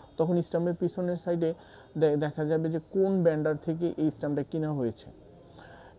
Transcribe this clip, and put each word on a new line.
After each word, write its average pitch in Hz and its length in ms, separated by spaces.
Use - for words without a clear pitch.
তখন 170 240
স্ট্যাম্পের 175 320
পিছনের 175 420
সাইডে 170 380
দে-, 151 200
দেখা 151 280
যাবে 160 240
যে 160 100
কোন 190 320
ভেন্ডর 156 320
থেকে 165 320
এই 156 140
স্ট্যাম্পটা 147 320
কিনা 156 300
হয়েছে। 120 380